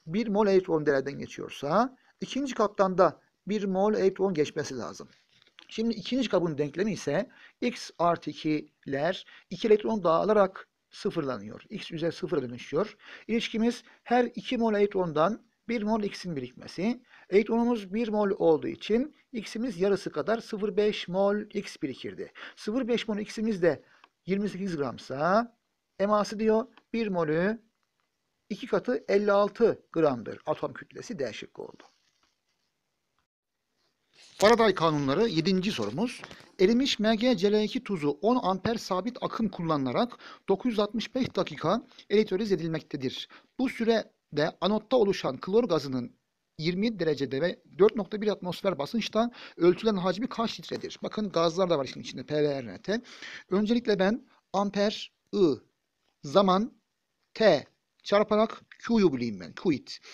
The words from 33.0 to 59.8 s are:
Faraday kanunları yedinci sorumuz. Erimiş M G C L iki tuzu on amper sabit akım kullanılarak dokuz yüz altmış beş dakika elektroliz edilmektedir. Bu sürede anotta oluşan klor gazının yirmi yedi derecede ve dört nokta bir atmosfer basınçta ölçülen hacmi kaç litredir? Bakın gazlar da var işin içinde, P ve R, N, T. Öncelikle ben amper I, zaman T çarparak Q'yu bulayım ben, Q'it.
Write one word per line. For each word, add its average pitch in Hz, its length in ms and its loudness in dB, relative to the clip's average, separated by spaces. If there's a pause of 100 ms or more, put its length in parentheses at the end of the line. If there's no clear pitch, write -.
Faraday 220 600 4
kanunları 156 540 2
yedinci 185 440 0
sorumuz. 123 500 -4 (380)
Erimiş 233 400 4
M 220 160 2
G 233 220 2
C 202 140 2
L 214 120 2
iki 214 200 -4
tuzu 151 260 -2 (120)
on 226 140 4
amper 190 400 0
sabit 196 460 -4
akım - 280 -2
kullanılarak 156 680 -2 (320)
dokuz 196 220 0
yüz 208 80 0
altmış 208 360 -2
beş 254 200 -4
dakika 175 520 -2 (220)
elektroliz 208 420 2
edilmektedir. 156 800 -4 (300)
Bu 262 100 0
sürede 208 920 -2
anotta 214 360 0
oluşan 180 400 0
klor 214 260 2
gazının 139 540 -2 (420)
yirmi 175 260 0
yedi 220 140 -2
derecede 139 420 -2
ve 180 180 -2 (180)
dört 202 180 8
nokta 202 260 -4
bir 202 60 -4
atmosfer 180 520 -2
basınçta 226 520 -2 (260)
ölçülen 196 380 2
hacmi 190 340 -2
kaç 226 300 -4
litredir? - 440 -10
Bakın 208 260 -6
gazlar 170 400 2
da 165 80 2
var 135 80 -2
işin - 160 -10
içinde, 123 240 -12
P 151 180 0
ve 139 200 -2
R, 113 40 -12
N, 92 140 -14
T. 220 200 -2 (480)
Öncelikle 214 500 2
ben 202 280 0 (260)
amper 190 600 -2 (200)
I, 202 60 2 (840)
zaman 190 500 4 (600)
T 185 340 4 (360)
çarparak 214 580 2 (180)
Q'yu 202 320 2
bulayım 117 280 -4
ben, 87 140 -14
Q'it. - 460 -2 (140)